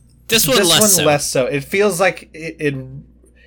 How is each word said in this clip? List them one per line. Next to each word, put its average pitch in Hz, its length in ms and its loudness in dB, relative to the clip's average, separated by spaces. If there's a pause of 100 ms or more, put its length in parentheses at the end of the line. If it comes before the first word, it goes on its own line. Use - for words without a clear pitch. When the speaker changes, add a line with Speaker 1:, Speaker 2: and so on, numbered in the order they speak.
(280)
Speaker 1:
This 220 180 2
one 254 120 2
Speaker 2:
this 190 120 2
Speaker 1:
less 160 100 4
Speaker 2:
one 214 100 4
Speaker 1:
so. - 140 2
Speaker 2:
less 147 240 0
so. 127 180 -2
It 139 180 -4
feels 196 360 0
like 185 320 -2
it, 160 280 -14
it, 143 140 -2 (720)